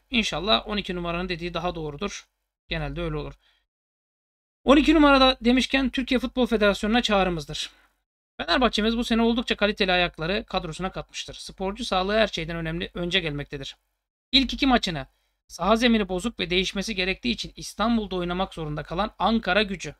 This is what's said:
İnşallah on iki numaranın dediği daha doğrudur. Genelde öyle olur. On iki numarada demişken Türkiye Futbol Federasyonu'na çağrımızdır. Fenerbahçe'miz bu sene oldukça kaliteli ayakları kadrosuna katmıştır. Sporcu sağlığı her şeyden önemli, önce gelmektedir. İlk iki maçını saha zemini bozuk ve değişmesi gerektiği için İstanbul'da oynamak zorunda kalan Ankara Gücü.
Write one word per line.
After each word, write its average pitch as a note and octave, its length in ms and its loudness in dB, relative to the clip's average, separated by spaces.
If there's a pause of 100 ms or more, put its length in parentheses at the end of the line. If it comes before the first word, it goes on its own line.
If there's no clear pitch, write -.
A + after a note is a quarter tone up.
İnşallah E3 580 0
on G#3 100 -4
iki F#3 180 -4
numaranın F3 340 -4
dediği F3 240 -6
daha E3+ 220 -4
doğrudur. D#3 520 -8 (400)
Genelde D#3 340 -6
öyle D#3+ 160 -4
olur. C#3 160 -10 (1300)
On C4 140 8
iki D4+ 160 6
numarada C4+ 480 6
demişken B3+ 480 2
Türkiye B3+ 300 0
Futbol B3 260 -2
Federasyonu'na G#3 560 2
çağrımızdır. F3+ 720 -2 (640)
Fenerbahçe'miz A#3 600 2
bu A#3+ 60 0
sene A3+ 180 2
oldukça A3+ 340 2
kaliteli G#3 360 0
ayakları F3+ 560 0
kadrosuna F3+ 440 -6
katmıştır. - 420 -12
Sporcu G3 520 -8
sağlığı G3 320 0
her A3 100 4
şeyden E3+ 280 -6
önemli, E3 380 -6
önce F3 260 0
gelmektedir. C#3+ 580 -6 (540)
İlk C4+ 220 2
iki C4+ 140 0
maçını A3 400 0 (400)
saha F#3 280 2
zemini A3+ 340 4
bozuk F#3 300 -4
ve F3+ 100 -4
değişmesi F#3+ 460 -2
gerektiği F#3 360 -2
için - 240 -8
İstanbul'da G#3 600 -2
oynamak F3+ 380 -4
zorunda D3+ 300 -6
kalan F#3+ 360 -4
Ankara G#3 440 2
Gücü. F3+ 360 -8